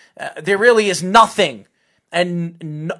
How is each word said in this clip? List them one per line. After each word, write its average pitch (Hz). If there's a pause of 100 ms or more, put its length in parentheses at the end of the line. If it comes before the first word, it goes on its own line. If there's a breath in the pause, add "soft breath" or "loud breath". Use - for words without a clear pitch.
(200 soft breath)
Uh, 143 (100)
there 190
really 220
is 165
nothing 185 (460)
and 170
n-, 156